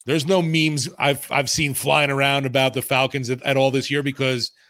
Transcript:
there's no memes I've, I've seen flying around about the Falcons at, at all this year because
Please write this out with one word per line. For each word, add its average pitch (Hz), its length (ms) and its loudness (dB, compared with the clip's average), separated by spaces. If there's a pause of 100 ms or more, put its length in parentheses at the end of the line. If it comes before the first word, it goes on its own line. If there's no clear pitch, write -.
there's 139 200 -2
no 185 160 2
memes 156 560 0
I've, 139 340 -2
I've 135 180 0
seen 143 260 0
flying 143 340 2
around 139 380 0
about 131 260 2
the 131 80 -2
Falcons 131 480 -2
at, 127 140 -4
at 139 140 0
all 135 140 4
this 135 200 -2
year 143 120 -2
because 131 480 -2 (180)